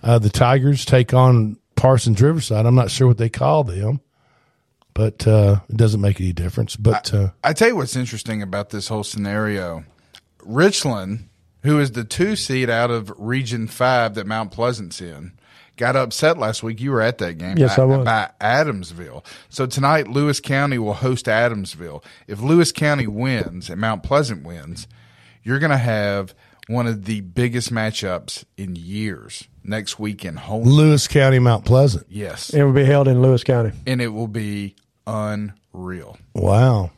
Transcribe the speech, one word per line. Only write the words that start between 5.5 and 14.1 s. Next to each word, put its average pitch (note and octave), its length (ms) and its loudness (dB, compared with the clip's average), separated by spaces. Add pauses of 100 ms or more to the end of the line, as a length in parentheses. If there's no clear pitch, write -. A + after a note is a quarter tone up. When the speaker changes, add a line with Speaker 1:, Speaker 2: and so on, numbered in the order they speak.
Speaker 1:
it A2 100 -6
doesn't A2 220 4
make G2+ 220 0
any F#2 100 -2
difference. F2 440 -4
But, A2 360 0
Speaker 2:
I, G#2 60 0
Speaker 1:
uh, G2 120 2 (140)
Speaker 2:
I D#3 100 2
tell A3+ 160 4
you A#3+ 60 -2
what's D3 200 -4
interesting A2+ 480 -6
about G2+ 260 -8
this G#2 180 -8
whole G#2+ 160 -4
scenario. G2+ 800 -4 (640)
Richland, A2+ 800 -2 (360)
who D3+ 160 2
is C#3 120 0
the A#2 140 -6
two G3 300 -2
seed C3 360 -2
out A#2 180 0
of A2 280 -6
Region A#2 500 -4
five A#2+ 480 0